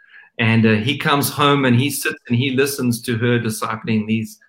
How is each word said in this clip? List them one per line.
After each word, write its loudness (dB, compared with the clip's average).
And, 4
uh, 4
he -2
comes 0
home 2
and 4
he 2
sits -6
and 0
he 0
listens 0
to -4
her 0
discipling -4
these, -4